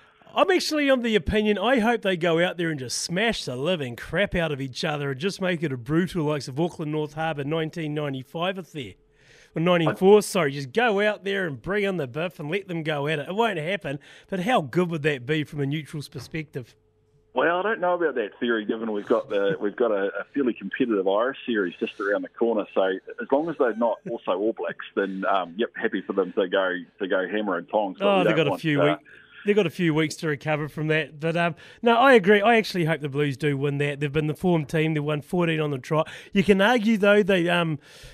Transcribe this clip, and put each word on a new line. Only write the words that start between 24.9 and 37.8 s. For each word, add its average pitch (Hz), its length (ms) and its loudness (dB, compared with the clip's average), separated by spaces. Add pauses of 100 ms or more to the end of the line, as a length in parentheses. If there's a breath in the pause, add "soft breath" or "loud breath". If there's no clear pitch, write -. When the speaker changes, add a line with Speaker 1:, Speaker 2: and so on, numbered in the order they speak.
Speaker 2:
then, 95 300 -2
um, 90 300 0
yep, 117 200 -2
happy 104 280 -4
for 107 80 -6
them 92 200 -2
to 98 160 0
go, 95 260 0 (240)
to 98 80 -4
go 92 220 0
hammer 104 280 -2
and 87 120 -8
tongs. 101 320 -2
But 202 80 2
Speaker 1:
Oh, 196 100 4
Speaker 2:
we 180 60 2
Speaker 1:
they've - 60 2
Speaker 2:
don't - 60 2
Speaker 1:
got 151 120 2
a - 20 0
Speaker 2:
want, - 120 -6
Speaker 1:
few 151 200 2
Speaker 2:
uh, - 20 4
Speaker 1:
weeks. - 180 0 (440 loud breath)
They've 208 80 4
got 202 140 4
a - 20 -10
few 165 240 0
weeks 156 220 0
to 170 100 -6
recover 151 420 -4
from 156 200 -6
that. 156 320 -2
But, 160 160 -2
um, 170 180 0 (280 loud breath)
no, 233 120 6
I 254 200 8
agree. 202 280 6
I 233 140 6
actually 185 300 0
hope 160 140 0
the 147 80 -4
Blues 143 280 0
do 147 200 0
win 143 220 -2
that. 143 220 -2
They've 147 100 -2
been 151 160 0
the 151 80 0
form 170 300 2
team. 160 300 0
They've 147 100 -2
won 151 160 -2
fourteen 165 400 0
on 151 100 -2
the 135 80 -4
trot. 156 320 -2 (220 loud breath)
You 202 100 4
can 196 180 6
argue, 226 360 4
though, 202 260 6
they, 175 260 2
um, 170 300 0 (360 loud breath)